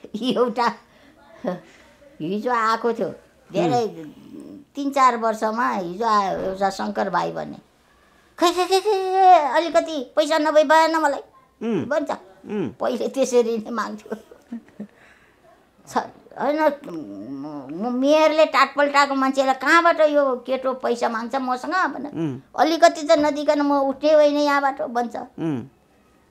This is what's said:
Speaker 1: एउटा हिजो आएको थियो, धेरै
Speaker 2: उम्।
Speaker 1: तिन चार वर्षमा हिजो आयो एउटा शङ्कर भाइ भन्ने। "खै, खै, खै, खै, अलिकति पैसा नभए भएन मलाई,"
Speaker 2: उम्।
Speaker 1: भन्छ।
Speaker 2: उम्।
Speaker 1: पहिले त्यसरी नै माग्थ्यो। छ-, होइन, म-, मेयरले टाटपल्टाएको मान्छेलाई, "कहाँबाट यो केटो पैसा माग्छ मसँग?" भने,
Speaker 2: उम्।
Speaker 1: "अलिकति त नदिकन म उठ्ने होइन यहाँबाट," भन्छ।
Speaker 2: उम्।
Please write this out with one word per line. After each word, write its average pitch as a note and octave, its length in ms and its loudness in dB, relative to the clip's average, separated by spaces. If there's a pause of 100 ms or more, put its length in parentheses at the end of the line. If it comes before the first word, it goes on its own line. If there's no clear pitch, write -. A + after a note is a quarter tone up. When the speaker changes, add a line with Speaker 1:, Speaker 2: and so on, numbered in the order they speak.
(240)
Speaker 1:
एउटा A#3 480 0 (1500)
हिजो G#3 300 -6
आएको A3+ 420 0
थियो, G#3 160 -4 (440)
धेरै A3+ 320 0
Speaker 2:
उम्। C#3 920 -14
Speaker 1:
तिन C#4 160 -4
चार C4 260 4
वर्षमा A3+ 540 -2
हिजो G3 360 -4
आयो G3 320 2
एउटा F#3+ 320 -2
शङ्कर G#3 400 -4
भाइ E3+ 220 -2
भन्ने। D3+ 240 -10 (840)
"खै, F4 140 2
खै, F4+ 140 -2
खै, F#4 140 2
खै, F#4+ 680 4
अलिकति D#4+ 680 -2
पैसा D#4 220 2
नभए D4+ 260 4
भएन D#4+ 320 4
मलाई," D4 240 0 (420)
Speaker 2:
उम्। G#3 220 -2
Speaker 1:
भन्छ। D4 260 -2 (360)
Speaker 2:
उम्। G3+ 240 -4 (100)
Speaker 1:
पहिले A#3 280 -2
त्यसरी A#3+ 500 0
नै A3 120 -8
माग्थ्यो। G#3+ 460 -8 (1700)
छ-, - 200 -4 (300)
होइन, D4+ 340 0 (580)
म-, D3 640 -8
मेयरले D4+ 540 4
टाटपल्टाएको C#4 680 2
मान्छेलाई, C4+ 400 2
"कहाँबाट E4 460 4
यो D4 360 2
केटो C4 360 -4
पैसा A#3+ 360 -2
माग्छ A#3 260 -6
मसँग?" C4+ 600 -2
भने, B3+ 140 -10
Speaker 2:
उम्। C#3+ 320 -4 (180)
Speaker 1:
"अलिकति D#4+ 440 4
त D4+ 100 2
नदिकन D4 500 2
म C#4+ 100 2
उठ्ने C#4 400 0
होइन D4 240 6
यहाँबाट," C#4+ 460 0
भन्छ। A#3 340 -4
Speaker 2:
उम्। D3+ 460 -6 (680)